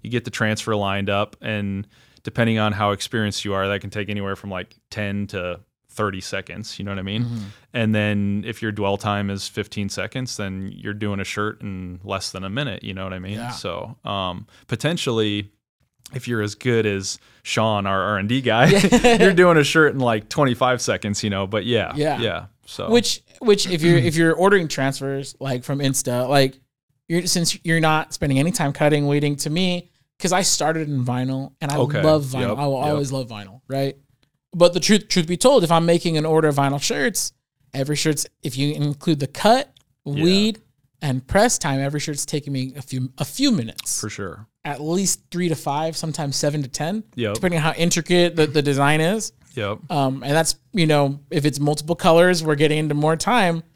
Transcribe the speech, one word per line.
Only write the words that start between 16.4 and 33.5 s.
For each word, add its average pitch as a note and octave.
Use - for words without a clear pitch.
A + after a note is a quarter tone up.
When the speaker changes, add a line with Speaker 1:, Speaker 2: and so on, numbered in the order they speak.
Speaker 1:
as G#2
good A#2
as G2
Sean, G#2+
our G2
R G2+
and G2
D B2+
guy, B2
<laughs> G3
Speaker 2:
Yeah. A#3
Speaker 1:
you're G3
doing F3
a D3
shirt D3+
in, C#3
like, A2+
twenty-five B2+
seconds, G2+
you G#2+
know, G2
but G2
yeah, A2
Speaker 2:
Yeah. D3
Speaker 1:
yeah, F#2+
so. -
Speaker 2:
Which, -
which G#3
if E3+
you're, E3+
if E3+
you're E3
ordering F3+
transfers, C#3
like, C3
from C#3+
Insta, B2+
like, C3+
you're, E3+
since F3
you're E3
not D#3
spending C#3
any D3+
time C#3+
cutting, D3
waiting, D3
to D3
me, F3+
'cause F3
I F#3
started D#3+
in C3+
vinyl C3
and D3
I D3
Speaker 1:
Okay. C#3+
Speaker 2:
love D#3
vinyl. B2+
Speaker 1:
Yep. A2+
Speaker 2:
I C#3+
will C3+
Speaker 1:
Yep. D3+
Speaker 2:
always C#3+
love C3
vinyl, G#2